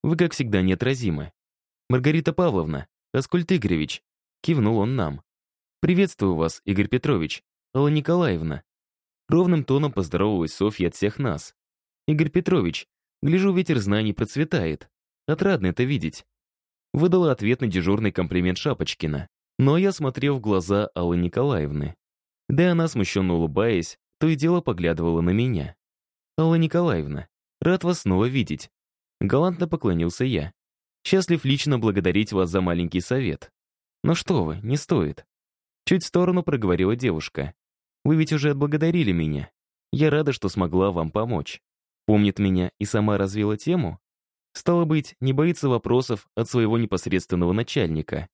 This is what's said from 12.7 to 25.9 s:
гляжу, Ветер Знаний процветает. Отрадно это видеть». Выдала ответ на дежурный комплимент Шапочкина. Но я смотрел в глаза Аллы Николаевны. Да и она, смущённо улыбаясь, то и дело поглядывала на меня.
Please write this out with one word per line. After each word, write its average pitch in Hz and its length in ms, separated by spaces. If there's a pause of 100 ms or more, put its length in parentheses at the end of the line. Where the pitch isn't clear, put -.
гляжу, 185 300
Ветер 175 260
Знаний 104 340
процветает. 104 800 (360)
Отрадно 156 420
это 123 160
видеть». 113 420 (680)
Выдала 175 380
ответ 117 300
на 123 80
дежурный 95 440
комплимент 90 460
Шапочкина. 78 720 (300)
Но 139 200
я 190 140
смотрел 139 440
в 127 40
глаза 101 540
Аллы 87 220
Николаевны. 85 800 (540)
Да 147 160
и - 20
она, 165 220
смущённо 95 460
улыбаясь, 85 640 (200)
то 151 80
и 160 80
дело 165 260
поглядывала 85 600
на 85 100
меня. 101 460 (600)